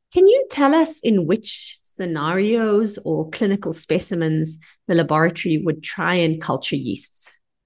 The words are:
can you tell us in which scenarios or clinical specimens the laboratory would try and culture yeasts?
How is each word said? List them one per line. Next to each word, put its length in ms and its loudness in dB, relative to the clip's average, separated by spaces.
can 140 6
you 240 6
tell 240 2
us 260 2
in 260 2
which 560 -4
scenarios 1200 0
or 260 -2
clinical 420 -2
specimens 880 -2
the 60 2
laboratory 720 2
would 180 -2
try 320 -4
and 260 0
culture 360 -4
yeasts? 580 -6